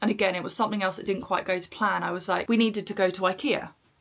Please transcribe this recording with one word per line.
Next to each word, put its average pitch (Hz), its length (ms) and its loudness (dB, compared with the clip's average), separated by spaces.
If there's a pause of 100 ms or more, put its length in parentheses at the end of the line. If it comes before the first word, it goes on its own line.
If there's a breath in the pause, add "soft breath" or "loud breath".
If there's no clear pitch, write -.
and 208 80 2
again, 202 240 2
it 180 80 -4
was - 140 -4
something 214 260 0
else 190 160 0
that - 80 -10
didn't 196 160 0
quite - 240 -2
go 185 140 0
to 175 100 -10
plan. 190 320 0
I 175 80 -2
was 175 180 -4
like, 180 220 0
we 233 80 4
needed 214 300 2
to 208 80 -6
go 185 160 4
to 190 100 -8
ikea. 185 480 0 (320)